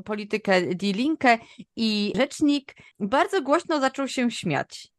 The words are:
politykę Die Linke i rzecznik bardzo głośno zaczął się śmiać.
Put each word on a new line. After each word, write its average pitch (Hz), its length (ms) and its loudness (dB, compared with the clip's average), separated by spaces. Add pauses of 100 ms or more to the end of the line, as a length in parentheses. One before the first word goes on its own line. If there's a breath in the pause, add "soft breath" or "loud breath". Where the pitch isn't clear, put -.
politykę 208 680 0
Die 196 180 0
Linke 254 440 2 (380 loud breath)
i 214 400 0
rzecznik 285 600 0 (240 soft breath)
bardzo 294 420 0
głośno 302 380 0
zaczął 269 280 -2
się 240 240 0
śmiać. - 680 -4